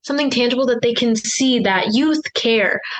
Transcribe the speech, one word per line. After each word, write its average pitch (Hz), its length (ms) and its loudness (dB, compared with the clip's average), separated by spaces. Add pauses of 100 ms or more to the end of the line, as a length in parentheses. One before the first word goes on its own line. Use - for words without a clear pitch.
something 285 280 -2
tangible 247 360 0
that 240 160 0
they 233 120 0
can 233 220 2
see 247 440 0
that 196 340 0
youth 311 280 2 (120)
care 226 480 0 (180)